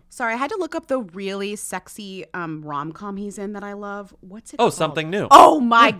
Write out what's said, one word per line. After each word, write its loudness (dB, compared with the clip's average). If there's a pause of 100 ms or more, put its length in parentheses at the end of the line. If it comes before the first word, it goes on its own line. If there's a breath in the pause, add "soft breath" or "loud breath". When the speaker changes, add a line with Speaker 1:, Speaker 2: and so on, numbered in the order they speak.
Speaker 1:
Sorry, -6
I -6
had -4
to -8
look -6
up -10
the -2
really -8
sexy, -14 (100)
um, -8
rom-com -10
he's -10
in -8
that -12
I -12
love. -14
What's -20
it -18
Speaker 2:
Oh, 4
Speaker 1:
called? 2
Speaker 2:
Something -4
New. -4
Speaker 1:
Oh 10
my 6
Speaker 2:
Yeah. 2